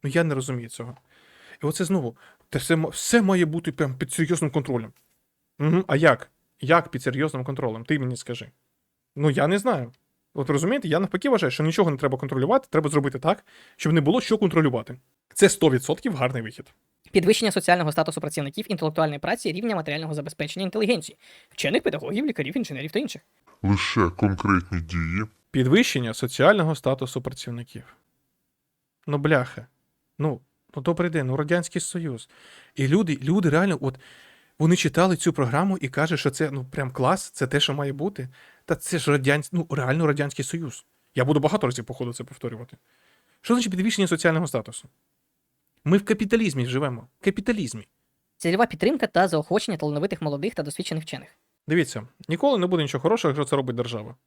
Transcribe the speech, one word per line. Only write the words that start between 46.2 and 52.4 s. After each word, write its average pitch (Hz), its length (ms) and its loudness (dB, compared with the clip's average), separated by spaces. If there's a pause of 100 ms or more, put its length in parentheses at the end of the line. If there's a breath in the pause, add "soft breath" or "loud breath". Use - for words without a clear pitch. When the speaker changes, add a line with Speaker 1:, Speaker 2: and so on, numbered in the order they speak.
Speaker 1:
живемо. 123 420 -4 (120)
Капіталізмі. 196 680 -4 (480)
Speaker 2:
Цільова 190 300 2
підтримка 233 400 0
та 180 220 2
заохочення 170 500 -2
талановитих 151 440 -2
молодих 143 320 -4
та 170 80 -6
досвідчених 160 420 -6
вчених. - 240 -12 (380)
Speaker 1:
Дивіться, 135 400 0 (220)
ніколи 226 300 2